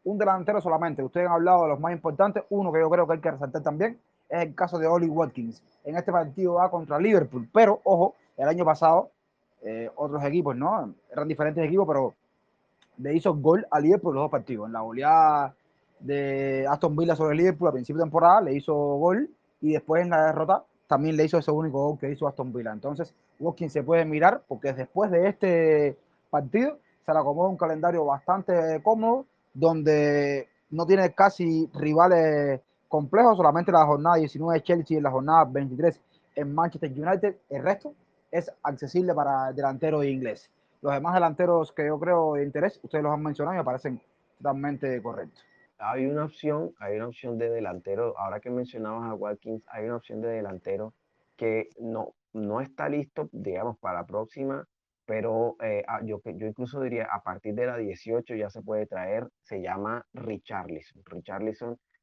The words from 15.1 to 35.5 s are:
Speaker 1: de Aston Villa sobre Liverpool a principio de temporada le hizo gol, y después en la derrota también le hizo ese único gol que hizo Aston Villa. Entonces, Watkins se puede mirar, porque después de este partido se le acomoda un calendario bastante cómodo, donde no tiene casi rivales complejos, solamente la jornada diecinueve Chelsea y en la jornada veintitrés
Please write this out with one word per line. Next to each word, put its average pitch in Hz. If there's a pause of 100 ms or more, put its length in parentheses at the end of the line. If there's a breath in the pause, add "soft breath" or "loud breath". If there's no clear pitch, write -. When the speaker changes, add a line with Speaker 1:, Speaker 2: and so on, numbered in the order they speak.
Speaker 1:
de 135
Aston 147
Villa 165
sobre 151
Liverpool 170
a 139
principio 135
de 165
temporada 170
le 147
hizo 143
gol, 147 (300)
y 156
después 156
en 175
la 156
derrota 156 (240)
también 151
le 151
hizo 160
ese 156
único 151
gol 147
que 139
hizo 147
Aston 127
Villa. 113
Entonces, 143 (260)
Watkins 165
se 147
puede 165
mirar, 160
porque 135
después 156
de 175
este 160 (320)
partido 208 (260)
se 170
le 156
acomoda 151
un 190
calendario 165
bastante 160
cómodo, 226 (280)
donde 147 (220)
no 165
tiene 185
casi 170
rivales 151 (260)
complejos, 190
solamente 170
la 160
jornada 147
diecinueve 160
Chelsea 165
y 156
en 147
la 143
jornada 147
veintitrés 139 (360)